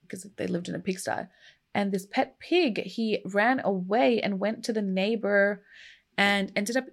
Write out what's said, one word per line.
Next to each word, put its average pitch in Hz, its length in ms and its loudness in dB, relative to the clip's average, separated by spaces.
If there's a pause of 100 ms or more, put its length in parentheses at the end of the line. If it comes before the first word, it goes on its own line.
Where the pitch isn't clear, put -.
because 196 240 -14 (100)
they 202 100 -4
lived 180 220 -2
in 180 60 -4
a 180 60 -6
pigsty. - 480 -4 (460)
And 202 180 0
this 190 140 -2
pet - 320 -2
pig, 320 460 2
he 214 400 -2
ran 208 400 2
away 208 560 2
and 202 180 -2
went 220 260 -2
to 247 80 -2
the 214 100 -2
neighbor 202 800 2 (540)
and 202 380 2
ended 202 220 0
up 254 160 -2